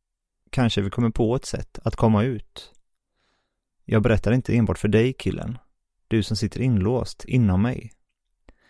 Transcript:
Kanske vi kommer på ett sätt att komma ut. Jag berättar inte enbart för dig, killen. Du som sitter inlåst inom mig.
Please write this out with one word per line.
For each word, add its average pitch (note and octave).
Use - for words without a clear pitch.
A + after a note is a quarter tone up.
Kanske A2+
vi G2
kommer A#2
på A#2
ett -
sätt -
att -
komma A2
ut. -
Jag A2
berättar G#2+
inte A#2+
enbart G2
för G#2+
dig, A2+
killen. F2+
Du A2+
som G#2
sitter G2+
inlåst A#2
inom G2+
mig. A#2+